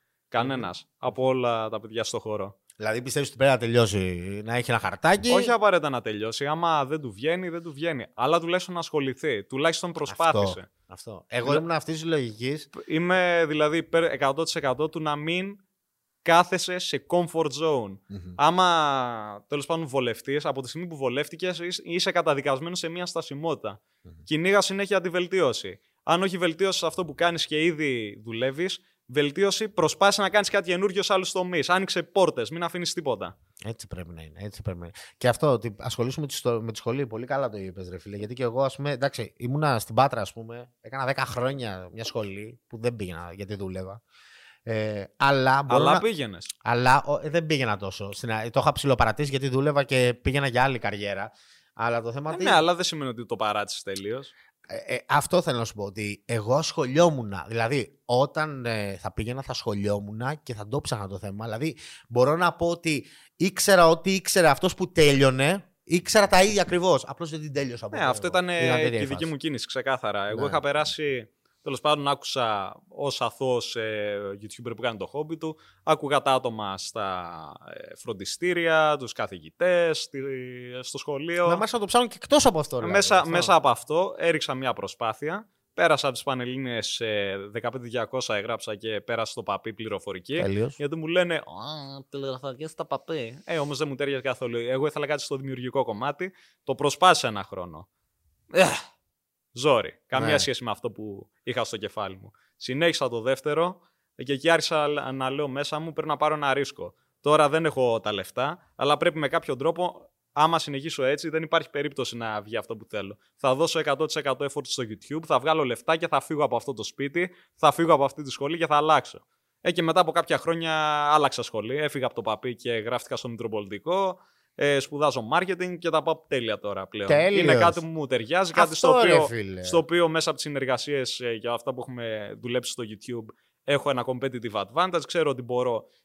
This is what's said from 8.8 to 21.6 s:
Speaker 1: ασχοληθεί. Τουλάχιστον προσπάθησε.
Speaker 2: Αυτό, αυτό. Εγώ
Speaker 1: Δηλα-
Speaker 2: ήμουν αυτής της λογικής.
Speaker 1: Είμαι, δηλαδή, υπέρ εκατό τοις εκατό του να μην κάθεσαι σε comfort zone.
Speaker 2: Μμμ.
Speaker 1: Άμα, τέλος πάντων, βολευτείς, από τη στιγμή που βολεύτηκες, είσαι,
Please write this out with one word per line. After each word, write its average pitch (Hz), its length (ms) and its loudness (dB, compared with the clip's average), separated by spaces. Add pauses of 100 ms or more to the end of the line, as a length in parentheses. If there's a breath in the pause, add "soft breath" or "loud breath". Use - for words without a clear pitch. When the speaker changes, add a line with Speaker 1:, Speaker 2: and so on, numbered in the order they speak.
Speaker 1:
ασχοληθεί. 135 640 -4
Τουλάχιστον 165 480 -2
προσπάθησε. 147 540 0
Speaker 2:
Αυτό, 92 240 -8 (160)
αυτό. 95 420 -16
Εγώ 117 180 -4
Speaker 1:
Δηλα- 143 120 4
Speaker 2:
ήμουν 165 120 -2
αυτής 160 240 -2
της 156 100 -8
λογικής. 135 640 -4 (160)
Speaker 1:
Είμαι, 175 600 2
δηλαδή, 151 280 2
υπέρ 165 280 2
εκατό 143 380 0
τοις 160 120 -4
εκατό 143 340 0
του 160 120 -10
να 151 160 -2
μην 180 400 -4 (640)
κάθεσαι 175 560 4
σε - 300 -6
comfort 165 420 0 (120)
zone. 117 360 0 (100)
Speaker 2:
Μμμ. 90 260 -14
Speaker 1:
Άμα, 139 1120 2
τέλος 147 180 -6
πάντων, 165 200 -4
βολευτείς, 135 580 -2
από 135 180 -2
τη 123 60 -14
στιγμή 175 180 -10
που 165 100 -12
βολεύτηκες, 147 600 -4
είσαι, 175 260 -8